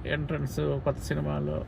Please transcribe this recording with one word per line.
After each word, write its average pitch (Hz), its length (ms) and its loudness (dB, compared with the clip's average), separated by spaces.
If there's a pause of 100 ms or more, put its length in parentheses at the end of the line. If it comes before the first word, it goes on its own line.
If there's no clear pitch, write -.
ఎంట్రన్స్, 147 540 0
కొత్త 139 400 2
సినిమాలో 147 680 0